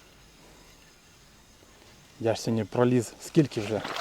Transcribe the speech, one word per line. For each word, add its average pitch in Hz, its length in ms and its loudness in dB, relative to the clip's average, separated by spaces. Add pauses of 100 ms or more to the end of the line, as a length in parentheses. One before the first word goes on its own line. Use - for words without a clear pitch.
(2250)
Я 110 140 0
ж - 60 -6
сьогодні 113 240 -2
проліз, 123 560 2
скільки - 400 2
вже, 104 220 -4 (180)